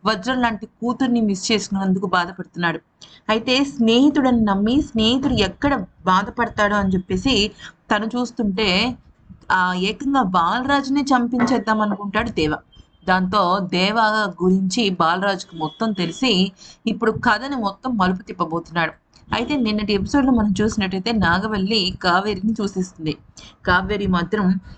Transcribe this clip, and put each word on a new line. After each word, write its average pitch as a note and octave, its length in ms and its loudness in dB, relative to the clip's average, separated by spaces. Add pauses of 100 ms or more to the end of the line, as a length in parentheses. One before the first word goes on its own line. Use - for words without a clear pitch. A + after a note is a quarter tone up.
వజ్రం A3 340 -2
లాంటి A3+ 260 -2
కూతుర్ని A#3+ 540 -2
మిస్ G3+ 320 -2
చేసినందుకు G3 540 0
బాధపడుతున్నాడు. F3 760 -4 (480)
అయితే A#3 360 2
స్నేహితుడని B3+ 760 4
నమ్మి G#3+ 420 2
స్నేహితుడు B3+ 520 0
ఎక్కడ G#3+ 500 0 (200)
బాధపడతాడో G#3 720 0
అని G3 180 2
చెప్పేసి G3+ 560 0 (440)
తను G#3 120 0
చూస్తుంటే, A3 880 0 (560)
ఆ, F3+ 220 2
ఏకంగా A3 480 -2
బాలరాజునే B3+ 760 0
చంపించేద్దాం A#3+ 800 0
అనుకుంటాడు G#3 500 -2
దేవ. D3+ 260 0 (520)
దాంతో F#3 500 2
దేవ F#3+ 420 0 (420)
గురించి F#3+ 480 2
బాలరాజుకు F3+ 680 0
మొత్తం D#3 360 -4
తెలిసి F#3+ 600 0 (340)
ఇప్పుడు A3+ 260 0
కథని A#3+ 440 -2
మొత్తం A3+ 400 -4
మలుపు F#3 260 0
తిప్పబోతున్నాడు. E3 680 -4 (420)
అయితే B3 220 -2
నిన్నటి G#3+ 360 0
ఎపిసోడ్లో C4 400 2
మనం G#3+ 280 2
చూసినట్టయితే G3+ 520 -2
నాగవల్లి F#3+ 880 0
కావేరిని F#3+ 580 0
చూసేస్తుంది. F#3 560 -4 (500)
కావేరి F#3+ 400 0
మాత్రం F#3 540 0 (180)